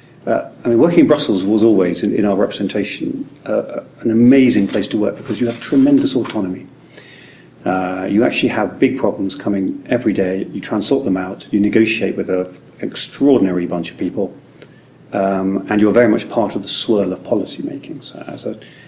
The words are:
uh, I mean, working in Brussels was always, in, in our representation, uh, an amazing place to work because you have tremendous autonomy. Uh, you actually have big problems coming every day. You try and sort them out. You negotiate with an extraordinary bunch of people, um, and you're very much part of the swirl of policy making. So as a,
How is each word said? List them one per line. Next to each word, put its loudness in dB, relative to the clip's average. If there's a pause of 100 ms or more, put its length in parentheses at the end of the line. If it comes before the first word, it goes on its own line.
(280)
uh, -2 (160)
I 0
mean, 4
working 4
in 6
Brussels 0
was 2
always, 2
in, 0
in 0
our 2
representation, -4 (180)
uh, -4 (200)
an 0
amazing 6
place -2
to -2
work 0
because -8
you 0
have -6
tremendous 4
autonomy. -4 (960)
Uh, -2
you 4
actually 0
have -4
big 2
problems -2
coming -4
every 0
day. -2
You -10
try -6
and -2
sort 0
them 0
out. -10
You 2
negotiate 2
with -6
an -4 (200)
extraordinary 2
bunch -6
of -20
people, -4 (800)
um, -2
and 2
you're 4
very 6
much 0
part -2
of -4
the -12
swirl 0
of -12
policy -4
making. -10
So -14
as -12
a, -8 (280)